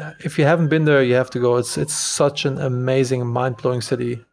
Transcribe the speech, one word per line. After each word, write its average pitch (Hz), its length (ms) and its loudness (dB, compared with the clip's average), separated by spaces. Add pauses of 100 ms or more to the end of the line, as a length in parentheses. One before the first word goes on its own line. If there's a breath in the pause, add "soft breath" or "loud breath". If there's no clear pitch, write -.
(200)
if - 180 -8
you 156 80 4
haven't 165 240 4
been 156 160 2
there, 147 180 6
you 127 120 4
have 127 160 2
to 123 80 -4
go. 120 180 2
It's, - 200 -2
it's 147 160 -2
such - 520 -2
an 135 140 -2
amazing, 127 680 0
mind-blowing 123 560 -2
city. 120 380 -4 (140)